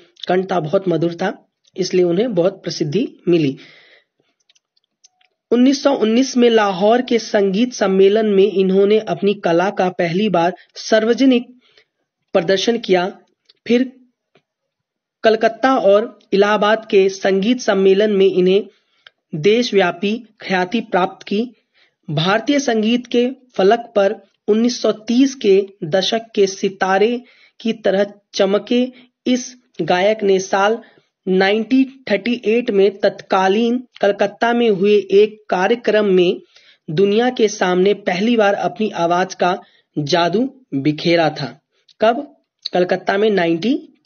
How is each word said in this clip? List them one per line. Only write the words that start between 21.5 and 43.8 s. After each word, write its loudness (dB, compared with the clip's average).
भारतीय -2
संगीत -2
के 0
फलक 2
पर 0
उन्नीस 0
सौ 0
तीस 0
के 2
दशक -2
के 2
सितारे -2
की -4
तरह -2
चमके 0
इस -4
गायक 0
ने 2
साल 0
नाइनटीन 0
थर्टी -4
एट 0
में 2
तत्कालीन 0
कलकत्ता 0
में 2
हुए 2
एक 0
कार्यक्रम 0
में 2
दुनिया 0
के 0
सामने 0
पहली -2
बार 2
अपनी -4
आवाज -2
का -2
जादू -2
बिखेरा 0
था। -12
कब? -2
कलकत्ता -2
में 0
नाइनटीन -2